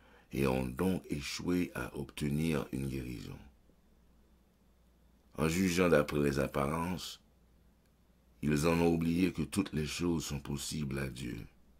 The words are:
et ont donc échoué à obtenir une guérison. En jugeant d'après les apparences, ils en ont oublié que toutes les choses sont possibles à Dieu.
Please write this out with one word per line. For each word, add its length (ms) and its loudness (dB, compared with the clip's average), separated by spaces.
et 140 0
ont 200 2
donc 420 -2
échoué 640 -2
à 220 -6
obtenir 760 -2
une 160 -4
guérison. 500 -8
En 100 2
jugeant 400 4
d'après 320 4
les 180 2
apparences, 840 -2
ils 240 2
en 140 4
ont 120 6
oublié 400 4
que 100 -2
toutes 300 -2
les 140 -2
choses 400 -2
sont 140 -4
possibles 580 -6
à 100 -4
Dieu. 380 -8